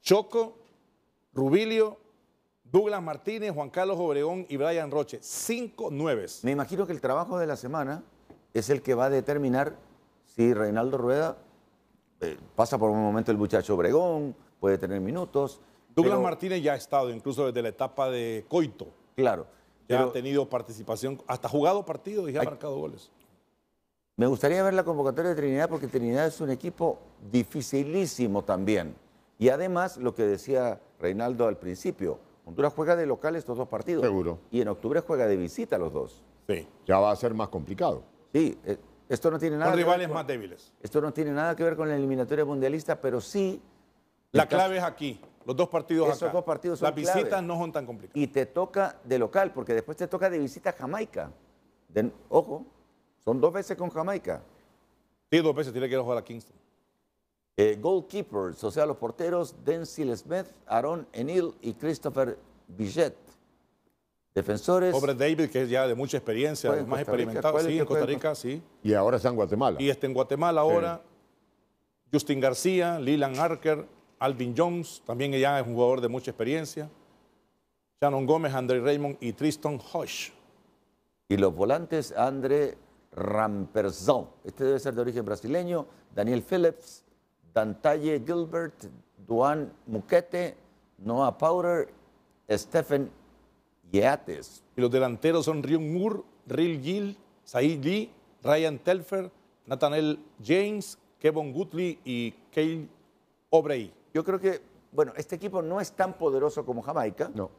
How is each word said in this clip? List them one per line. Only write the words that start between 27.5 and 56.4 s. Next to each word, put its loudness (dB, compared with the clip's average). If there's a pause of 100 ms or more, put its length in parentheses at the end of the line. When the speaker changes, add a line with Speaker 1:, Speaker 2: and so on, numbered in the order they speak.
Speaker 2:
también. 0 (460)
Y 6
además, -2
lo -2
que -2
decía 0 (200)
Reinaldo 0
al 0
principio, -6 (260)
Honduras 0
juega 2
de 0
local -2
estos -6
dos -4
partidos. -2
Speaker 3:
Seguro. 0 (120)
Speaker 2:
Y 0
en 0
octubre -2
juega 0
de 4
visita -4
los -4
dos. -8 (240)
Speaker 1:
Sí. -4 (180)
Speaker 3:
Ya 6
va 6
a 2
ser -2
más -4
complicado. -4 (300)
Speaker 2:
Sí, 2
eh, -4 (320)
esto 2
no -4
tiene -2
nada 2
Speaker 1:
Son 2
Speaker 2:
que 2
ver 2
Speaker 1:
rivales 2
Speaker 2:
con -4
Speaker 1:
más -4
débiles. -10
Speaker 2:
esto 0
no -2
tiene -2
nada 0
que -2
ver 2
con -2
la 0
eliminatoria 0
mundialista, -2
pero -2
sí -2 (720)
Speaker 1:
La 6
Speaker 2:
el 0
caso 2
Speaker 1:
clave 0
es -2
aquí, -6 (240)
los -2
dos 2
partidos 2
Speaker 2:
Esos -2
Speaker 1:
acá. 0
Speaker 2:
dos 0
partidos -4
son 2
Speaker 1:
Las 0
visitas 2
Speaker 2:
clave. -2
Speaker 1:
no -4
son -4
tan -6
complicadas. -10
Speaker 2:
Y 0
te 0
toca -2
de 2
local, 2
porque -2
después -2
te -6
toca 0
de -2
visita -4
a -4
Jamaica. -8 (560)
De, 0 (160)
ojo, 0 (540)
son 0
dos 4
veces -6
con -4
Jamaica. -6 (880)
Speaker 1:
Sí, 6
dos 4
veces -4
tiene -2
que -2
ir 2
a -2
jugar 0
a -4
Kingston. -16 (1000)